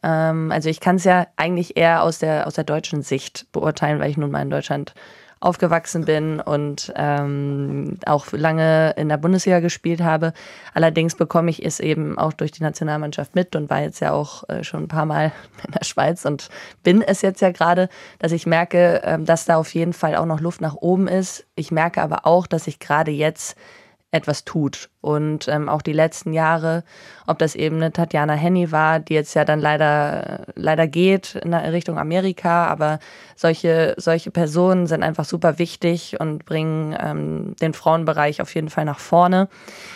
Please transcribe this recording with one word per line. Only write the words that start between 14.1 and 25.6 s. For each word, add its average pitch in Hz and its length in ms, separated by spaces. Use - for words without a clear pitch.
auch, 147 360
äh, - 160
schon 156 200
ein 160 40
paar 156 160
Mal 156 280
<laughs> - 180
in - 60
der - 120
Schweiz - 400
und 147 240
bin 196 200
es 196 180
jetzt 190 220
ja 190 80
gerade, 175 400
dass 160 120
ich 165 140
merke, 170 580
ähm, 160 220
dass 165 180
da 165 140
auf 160 160
jeden 165 180
Fall 156 240
auch 165 80
noch 160 160
Luft 170 220
nach 151 140
oben 185 320
ist. 185 360
Ich 156 140
merke 165 300
aber - 260
auch, 175 200
dass 160 180
sich 151 140
gerade 156 320
jetzt 151 440
etwas 151 340
tut. - 460
Und, 151 480
ähm, 151 200